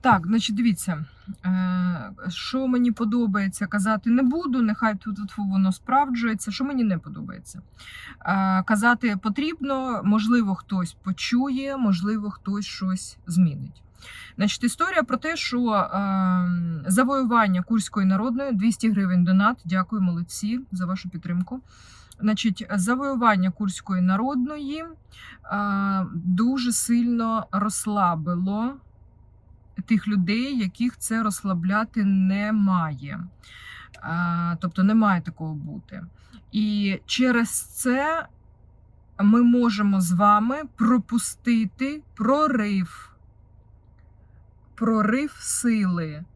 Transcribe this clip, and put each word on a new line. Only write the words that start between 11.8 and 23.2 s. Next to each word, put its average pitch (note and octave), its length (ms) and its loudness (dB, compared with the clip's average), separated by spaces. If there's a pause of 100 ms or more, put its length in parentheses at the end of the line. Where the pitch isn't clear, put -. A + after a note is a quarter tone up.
хтось G3+ 360 -6
щось - 600 -6
змінить. D#3+ 560 0 (540)
Значить, G3+ 280 -2
історія E4+ 380 0
про B3+ 140 -2
те, D#4+ 200 -4
що, B3 360 -2
е, G3 180 0 (960)
завоювання A#3 760 2
Курської G#3 440 0
народної, A#3+ 460 0
двісті A3 380 0
гривень F#3 340 2
донат, G3 400 4
дякую, F#3+ 380 -2
молодці, F3+ 580 -2 (120)
за F3+ 140 -4
вашу F#3 220 -6
підтримку. F3+ 520 -4 (600)
Значить, G#3+ 540 0
завоювання A3+ 760 2